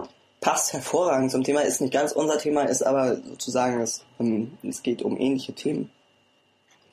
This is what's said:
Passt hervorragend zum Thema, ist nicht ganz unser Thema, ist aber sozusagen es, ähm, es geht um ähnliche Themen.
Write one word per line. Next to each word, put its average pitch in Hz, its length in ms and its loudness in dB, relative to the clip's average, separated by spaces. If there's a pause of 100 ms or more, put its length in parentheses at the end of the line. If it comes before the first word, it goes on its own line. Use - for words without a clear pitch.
(420)
Passt - 320 0
hervorragend 139 580 2
zum 131 120 0
Thema, 143 180 2
ist - 180 0
nicht 131 140 -2
ganz 143 180 2
unser 151 280 0
Thema, 147 240 2
ist - 180 0
aber 131 360 4
sozusagen 123 640 -2
es, - 240 -4 (160)
ähm, 117 440 0
es - 180 -8
geht 120 220 -2
um 113 140 -2
ähnliche 131 360 -2
Themen. - 380 -4 (1000)